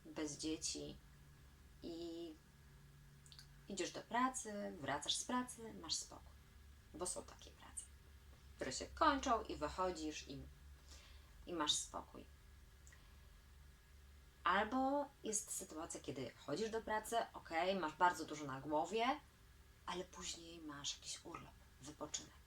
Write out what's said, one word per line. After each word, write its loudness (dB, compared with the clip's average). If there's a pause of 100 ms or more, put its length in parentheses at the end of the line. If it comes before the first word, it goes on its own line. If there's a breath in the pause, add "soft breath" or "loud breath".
bez -2
dzieci -2 (840)
i -4 (1300)
idziesz 0
do -6
pracy, 2
wracasz 2
z 0
pracy, 0
masz -4
spokój. -4 (640)
Bo -2
są -2
takie -14
prace, -12 (720)
które -2
się -2
kończą 6
i -4
wychodzisz 0
i, -8 (1000 loud breath)
i -4
masz 4
spokój. -4 (2250 loud breath)
Albo 6 (160)
jest 0
sytuacja, -6
kiedy -4
chodzisz 0
do 0
pracy, 2 (180)
okej, 2
masz 2
bardzo 8
dużo -4
na -2
głowie, 4 (680)
ale -2
później -8
masz -4
jakiś -8
urlop, -8 (260)
wypoczynek. -6